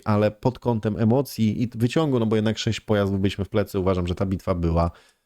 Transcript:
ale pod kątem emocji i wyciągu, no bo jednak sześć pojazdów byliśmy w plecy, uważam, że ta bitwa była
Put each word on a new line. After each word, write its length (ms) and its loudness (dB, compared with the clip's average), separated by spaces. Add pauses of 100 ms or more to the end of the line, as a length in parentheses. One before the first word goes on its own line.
ale 260 2
pod 280 -4
kątem 380 -2
emocji 640 0
i 140 -2
wyciągu, 440 0
no 60 0
bo 100 0
jednak 220 0
sześć 220 -2
pojazdów 400 0
byliśmy 260 -2
w 40 -8
plecy, 300 -2
uważam, 280 0
że 80 -2
ta 100 -2
bitwa 300 -2
była 360 2 (340)